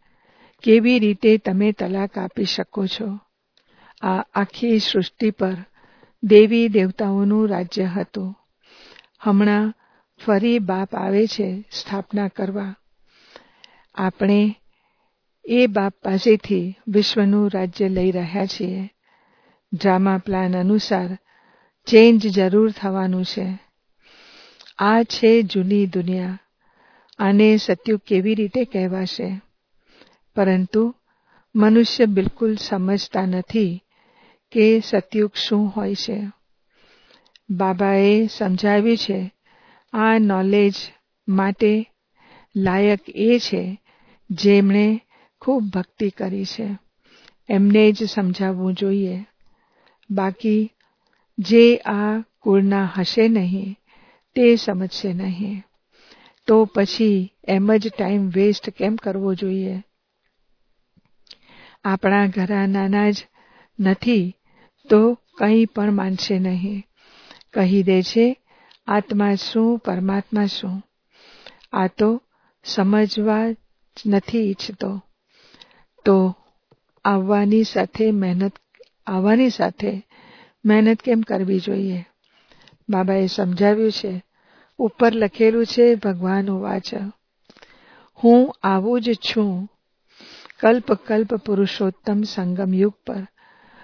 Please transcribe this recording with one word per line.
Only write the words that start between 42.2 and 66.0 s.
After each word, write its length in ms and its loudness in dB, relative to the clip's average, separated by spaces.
લાયક 520 0
એ 300 2
છે 400 -6
જેમણે 680 4
ખૂબ 220 0
ભક્તિ 360 -6
કરી 340 -8
છે, 340 -10
એમને 440 4
જ 180 -4
સમજાવવું 640 -4
જોઈએ. 520 -4
બાકી 640 -2
જે 380 6
આ 420 -4
કુળના 800 0
હશે 300 0
નહીં, 500 -2
તે 220 6
સમજશે 560 -4
નહીં. 500 -6
તો 180 4
પછી 680 0
એમ 320 2
જ 120 -2
ટાઇમ 400 -4
વેસ્ટ 420 0
કેમ 260 -4
કરવો 380 -4
જોઈએ? 480 -6
આપણા 420 0
ઘરાનાના 840 0
જ 160 -4
નથી 560 0
તો 240 4
કંઈ 500 0
પણ 260 -2
માનશે 480 -2